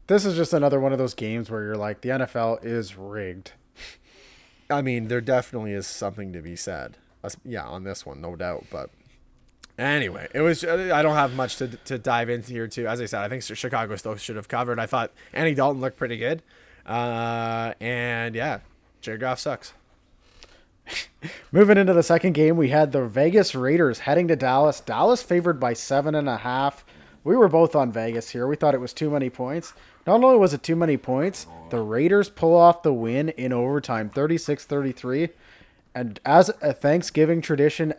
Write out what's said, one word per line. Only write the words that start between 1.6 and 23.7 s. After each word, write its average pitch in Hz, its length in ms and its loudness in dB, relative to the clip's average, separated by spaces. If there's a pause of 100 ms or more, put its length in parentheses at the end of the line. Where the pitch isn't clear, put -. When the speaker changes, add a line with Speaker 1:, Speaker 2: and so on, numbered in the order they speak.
Speaker 1:
you're 107 120 -6
like, 104 260 -8
"The 123 100 -4
N 131 100 -2
F 123 140 -6
L 113 260 0
is 113 340 -6
rigged." 95 540 -12 (1200)
Speaker 2:
I 143 100 0
mean, 123 280 -4
there 120 120 -2
definitely 117 520 -2
is 98 160 -8
something 98 460 -10
to 85 60 -12
be 82 140 -14
said. 73 440 -12 (260)
Us-, - 200 -12
yeah, 110 200 -10
on 78 180 -12
this 98 240 -12
one, 71 140 -14
no 85 160 -12
doubt. 87 340 -8
But 71 180 -10 (880)
anyway, 127 540 -4
it 135 80 -4
was, 160 240 2
uh, 180 280 -2
I 151 100 2
don't 151 140 2
have 139 180 2
much 131 240 -4
to, 131 100 -6
to 123 300 -10
dive 117 320 -2
into 120 220 -6
here, 117 140 -6
too. 117 220 -8
As 117 100 -4
I 123 60 -6
said, 107 160 -6
I 101 80 -4
think 123 180 -10
Chi-, 107 80 -12
Chicago 113 420 -6
still 110 200 -10
should 107 200 -12
have 104 120 -12
covered. 120 300 -4
I 113 80 -4
thought 117 260 -4 (220)
Andy 156 200 0
Dalton 135 280 0
looked 131 160 -6
pretty 120 180 -6
good. 131 260 -4 (440)
Uh, 117 920 -4
and, 117 560 -6
yeah, 117 260 -4 (420)
Jared 110 180 -10
Goff 127 180 -4
sucks. - 360 -8 (1120)
Speaker 1:
<laughs> - 640 -14
Moving 202 240 8
into 190 160 6
the 170 100 8
second 175 300 2
game, 156 240 4
we 147 140 4
had 147 220 4
the 135 120 0
Vegas 156 500 4
Raiders 135 440 2